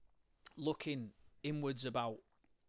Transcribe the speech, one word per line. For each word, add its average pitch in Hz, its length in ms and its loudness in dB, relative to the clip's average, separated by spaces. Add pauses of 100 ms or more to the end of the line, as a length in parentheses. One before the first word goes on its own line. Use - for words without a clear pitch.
(580)
looking 139 540 0 (320)
inwards 139 420 0
about 117 320 2 (520)